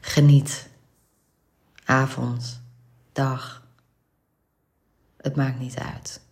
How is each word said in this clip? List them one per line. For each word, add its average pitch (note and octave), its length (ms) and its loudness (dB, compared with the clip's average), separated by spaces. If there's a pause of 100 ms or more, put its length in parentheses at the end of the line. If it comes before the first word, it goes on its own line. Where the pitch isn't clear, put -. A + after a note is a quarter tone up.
Geniet. - 680 4 (1160)
Avond, B2 760 -2 (500)
dag. - 540 -6 (1500)
Het C#3 200 -6
maakt C3 220 -2
niet B2 200 -10
uit. - 420 -12 (120)